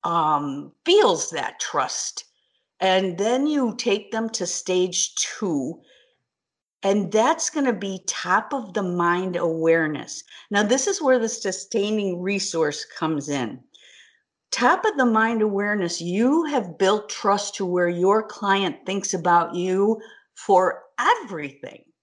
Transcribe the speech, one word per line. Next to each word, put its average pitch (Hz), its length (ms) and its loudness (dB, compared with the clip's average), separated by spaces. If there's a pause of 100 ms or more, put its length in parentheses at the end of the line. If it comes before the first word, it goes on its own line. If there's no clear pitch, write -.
um, 170 640 0 (140)
feels 294 460 4
that - 280 -8
trust, - 640 -4 (540)
and 190 380 2
then 247 300 0
you 277 280 0
take 214 360 -2
them 226 180 -4
to 196 160 -6
stage 180 680 -2
two, 156 680 -4 (1000)
and 196 280 2
that's 247 380 2
gonna 269 240 0
be 190 320 -6
top - 480 -2
of 220 200 -6
the 196 100 -2
mind 175 520 0
awareness. 165 880 0 (280)
Now, 202 120 4
this 247 240 2
is 381 140 -2
where 254 180 4
the 226 80 0
sustaining 202 920 -4
resource 170 640 -2
comes 156 440 -4
in. 127 300 -4 (920)
Top 330 340 2
of 427 100 2
the 262 100 2
mind 226 360 2
awareness, 202 580 -2
you 233 460 2
have 208 320 -4
built 208 320 2
trust - 460 -2
to 196 100 -4
where 180 240 0
your 190 320 2
client 196 640 -2
thinks 190 280 -4
about 175 420 2
you 190 440 0 (360)
for - 480 4 (160)
everything. 240 840 -4 (200)